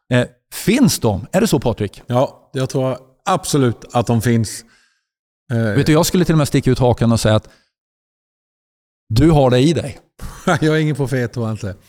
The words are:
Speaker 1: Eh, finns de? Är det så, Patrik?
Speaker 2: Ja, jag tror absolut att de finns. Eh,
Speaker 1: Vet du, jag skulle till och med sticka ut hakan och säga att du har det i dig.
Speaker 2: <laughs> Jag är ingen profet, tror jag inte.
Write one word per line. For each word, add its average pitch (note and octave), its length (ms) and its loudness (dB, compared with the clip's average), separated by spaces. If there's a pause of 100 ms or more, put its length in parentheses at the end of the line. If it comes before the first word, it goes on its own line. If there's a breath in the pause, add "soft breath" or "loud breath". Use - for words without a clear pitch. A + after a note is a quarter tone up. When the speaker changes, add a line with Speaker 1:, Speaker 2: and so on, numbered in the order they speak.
(140)
Speaker 1:
Eh, B2 120 2 (280)
finns A#3+ 460 0
de? G2+ 320 -2
Är F#3+ 100 0
det A3+ 60 2
så, D3+ 120 0
Patrik? G#2+ 480 -4
Speaker 2:
Ja, - 460 -2
jag C3 160 -4
tror C3 280 -4 (280)
absolut C#3 680 0
att A#2+ 140 0
de A#2 140 0
finns. A2+ 440 -2 (840 soft breath)
Eh, A#2+ 80 -2
Speaker 1:
Vet A2+ 260 0
du, D#3+ 60 2
jag D#3 140 4
skulle F3+ 200 0
till E3+ 80 2
och D#3+ 40 2
med C#3+ 100 2
sticka C3+ 240 0
ut A#2+ 80 0
hakan A#2+ 320 2
och A2+ 80 2
säga A2 160 2
att - 140 -2 (1600 soft breath)
du B2 220 4
har C#3+ 180 4
det B2 100 4
i D3+ 140 4
dig. B2 260 -8 (240)
Speaker 2:
<laughs> - 220 -18
Jag E3 180 0
är D#3 140 2
ingen D3+ 180 -2
profet, B2+ 380 -4
tror A#2 140 -4
jag A2 60 -4
inte. G2 220 -10 (120)